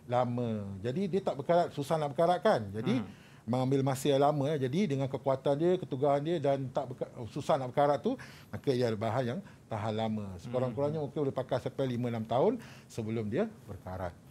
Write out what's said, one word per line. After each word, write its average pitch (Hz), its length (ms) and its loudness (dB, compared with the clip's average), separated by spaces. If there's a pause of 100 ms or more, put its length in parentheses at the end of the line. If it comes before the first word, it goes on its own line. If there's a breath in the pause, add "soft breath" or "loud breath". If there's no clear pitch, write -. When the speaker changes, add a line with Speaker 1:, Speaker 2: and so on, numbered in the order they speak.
Speaker 1:
lama. 120 560 0 (160)
Jadi 131 300 -2
dia 170 100 0
tak 190 180 -2
berkarat, 165 360 2
susah 151 260 -2
nak 143 160 -2
berkarat 170 240 4
kan? 170 320 4
Jadi 156 320 -2
Speaker 2:
Hmm. - 80 -10 (340 loud breath)
Speaker 1:
mengambil 131 380 2
masa 135 240 0
yang 139 160 4
lama, 143 240 4
ya. 156 140 0
Jadi 139 260 0
dengan 139 200 0
kekuatan 135 520 0
dia, 175 160 4
keteguhan 143 480 0
dia 170 160 -2
dan 139 320 0
tak 135 160 -2
berka-, 127 240 -8 (160)
susah 151 320 0
nak 127 160 -6
berkarat 147 240 4
tu, 247 160 0 (320 loud breath)
maka - 240 -4
ia 123 160 4
adalah 110 180 0
bahan 117 220 0
yang 131 140 -4 (260 loud breath)
tahan 110 260 -4
lama. 110 340 -2 (120)
Sekurang-kurangnya 127 580 -2
Speaker 2:
Hmm. 147 140 -4
Speaker 1:
mungkin - 100 -6
boleh 135 140 0
pakai 127 240 -2
sampai 135 300 -4
lima, 123 200 -2
enam 117 160 -2
tahun 147 300 2 (320 loud breath)
sebelum 113 400 -4
dia 175 240 0 (160)
berkarat. 92 480 -8 (160)